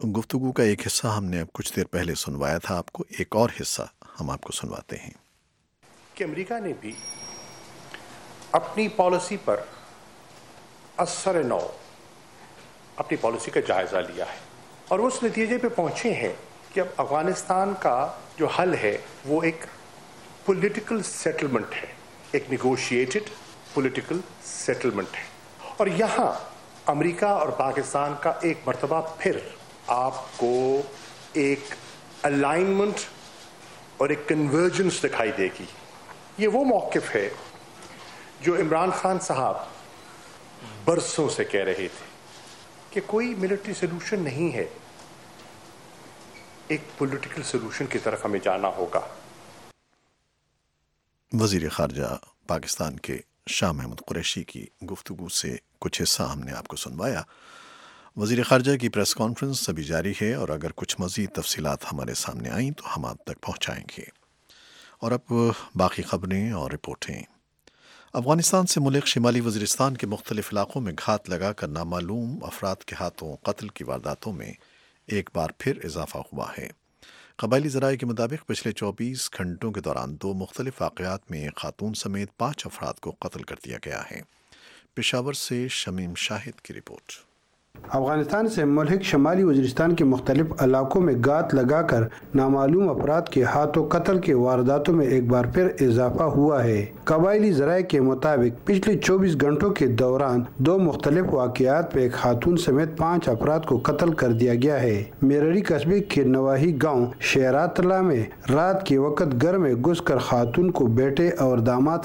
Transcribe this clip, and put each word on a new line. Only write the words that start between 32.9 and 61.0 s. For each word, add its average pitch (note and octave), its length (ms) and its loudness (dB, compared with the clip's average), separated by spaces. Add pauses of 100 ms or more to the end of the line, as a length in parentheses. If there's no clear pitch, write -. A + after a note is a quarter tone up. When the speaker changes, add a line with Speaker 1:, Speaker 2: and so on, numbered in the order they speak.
Speaker 2:
اور C#3 120 2
ایک D3 180 -2
convergence E3 760 2
دکھائی A2+ 340 0
دے F#2+ 100 2 (120)
گی۔ F#2 60 -12 (720)
یہ G#3+ 100 2
وہ A#3+ 180 2
موقف F#3+ 500 0
ہے G2+ 140 0 (1120)
جو E3+ 140 2
عمران E3 360 2
خان F#3 280 0
صاحب B2+ 580 -4 (1120)
برسوں D#3+ 420 0
سے A2 140 -2
کہہ G2 200 0
رہے F#2 100 0
تھے F#2+ 140 -4 (1040)
کہ G3 160 -4
کوئی A#3+ 320 -2
ملٹری G3 360 -2
solution F3 460 -4
نہیں D3+ 340 -2
ہے، G2 120 -4 (2000)
ایک D3+ 140 -4 (160)
political C#3 460 -4
solution A#2+ 460 -6
کی A2+ 140 -2
طرف G#2+ 220 -2
ہمیں G2+ 180 -2
جانا F#2+ 240 0
ہوگا۔ F2+ 320 -2 (2250)
Speaker 1:
وزیر F#2+ 360 2
خارجہ C#2 480 -4 (300)
پاکستان D#2+ 500 -6
کے C#2 200 -8 (300)
شاہ - 240 0
محمود B1+ 260 -6 (100)
قریشی - 360 -6
کی - 220 -14 (260)
گفتگو F2 360 -12
سے - 280 -4 (240)
کچھ - 220 -6
حصہ - 220 0
ہم C#2 160 -6
نے C2 120 -10
آپ - 160 -12
کو - 80 -14
سنوایا۔ F#2+ 460 -6 (960)
وزیر A#2 260 0
خارجہ C3 340 4
کی A#2+ 120 0
press - 260 0
conference A#2+ 540 -4
ابھی D#2+ 140 -4
جاری E2 380 -2
ہے G#2+ 120 0
اور C#3+ 160 -6
اگر D#2 260 -6
کچھ - 260 -6